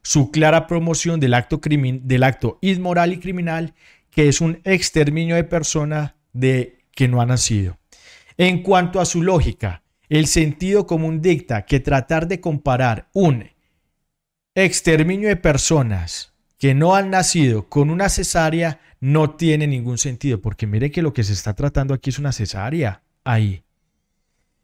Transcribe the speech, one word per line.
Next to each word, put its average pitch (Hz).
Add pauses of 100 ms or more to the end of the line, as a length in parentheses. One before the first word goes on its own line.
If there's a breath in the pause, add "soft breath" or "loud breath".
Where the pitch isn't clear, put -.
su -
clara 156
promoción 165
del 127
acto 123
crimin-, 131
del 127
acto 117
inmoral 180
y 185
criminal, 170 (360 soft breath)
que 151
es 139
un 165
exterminio 165
de 170
persona 151 (160)
de 127 (140)
que 131
no 123
ha 117
nacido. 107 (580 soft breath)
En 180
cuanto 180
a 170
su 170
lógica, 120 (260)
el 151
sentido 180
común 160
dicta 131
que 139
tratar 156
de 185
comparar 131
un 151 (1000)
exterminio 185
de 202
personas 113 (260)
que 135
no 165
han 196
nacido 151
con 147
una 190
cesárea 165 (200 soft breath)
no 151
tiene 151
ningún 123
sentido, 123
porque 107
mire 110
que 175
lo 151
que 117
se 101
está 101
tratando 139
aquí 135
es -
una 143
cesárea 110 (220)
ahí. 107 (1000)